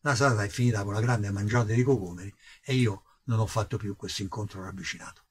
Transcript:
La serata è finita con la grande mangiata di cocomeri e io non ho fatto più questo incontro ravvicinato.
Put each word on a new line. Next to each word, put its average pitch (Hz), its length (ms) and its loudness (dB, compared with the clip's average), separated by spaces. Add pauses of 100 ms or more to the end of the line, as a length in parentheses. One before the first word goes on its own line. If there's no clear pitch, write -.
La 143 140 2
serata 113 280 4
è 104 60 -2
finita 113 340 2
con 98 100 -4
la 107 80 0
grande 110 300 2
mangiata 104 420 2
di 123 100 4
cocomeri 95 500 0 (280)
e 131 140 -2
io 110 280 2 (220)
non 113 140 2
ho 107 80 2
fatto 110 300 -2
più 104 180 -4
questo - 280 -8
incontro 95 400 -6
ravvicinato. 95 680 -12